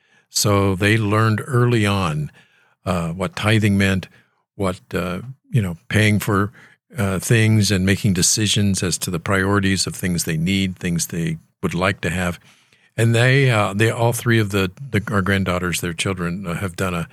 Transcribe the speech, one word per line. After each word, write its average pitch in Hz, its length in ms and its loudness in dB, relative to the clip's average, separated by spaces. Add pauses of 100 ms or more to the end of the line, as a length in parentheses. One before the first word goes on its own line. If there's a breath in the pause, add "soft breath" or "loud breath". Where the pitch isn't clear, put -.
(300 soft breath)
So 98 460 2
they 101 220 2
learned 107 500 2
early 120 380 2
on, 85 460 0 (540 soft breath)
uh, 87 240 -2
what 90 260 -6
tithing 104 420 2
meant, 95 300 2 (480 soft breath)
what, 95 240 -4 (140)
uh, 90 280 -4 (280)
you 143 120 2
know, 90 160 -4 (100)
paying 107 320 2
for, 104 320 -2 (460 loud breath)
uh, 98 220 0
things 110 520 4
and 92 140 2
making 98 280 2
decisions 101 680 0
as 87 140 -2
to - 140 -6
the 85 80 -4
priorities 98 680 0
of 82 80 -8
things 90 280 -4
they 80 140 -2
need, 95 380 0
things 85 320 -4
they 82 300 -4 (260)
would 82 100 -4
like 92 280 -2
to 90 80 -2
have. 90 300 -4 (580 soft breath)
And 113 180 2
they, 127 340 4
uh, 104 240 2
they, 110 160 2
all 120 240 0
three 117 260 2
of 101 120 0
the, 95 200 0 (200)
the, 104 100 0 (100)
our 101 100 0
granddaughters, 90 600 -2
their 87 120 -4
children, 90 520 -6
uh, 85 100 -6
have 87 200 -6
done 92 180 -2
a, 82 200 -4